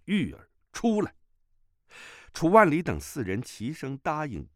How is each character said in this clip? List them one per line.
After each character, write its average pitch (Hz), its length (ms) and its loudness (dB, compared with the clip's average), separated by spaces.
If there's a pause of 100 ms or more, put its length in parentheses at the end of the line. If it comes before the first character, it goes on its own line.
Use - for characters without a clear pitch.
玉 185 260 0
儿 - 180 -20 (240)
出 214 280 0
来。” - 120 -4 (1200)
楚 165 160 2
万 202 200 8
里 160 140 2
等 85 160 -2
四 127 240 -8
人 98 180 -2
齐 123 300 -8
声 139 280 -8
答 156 260 -4
应， 85 200 -8 (100)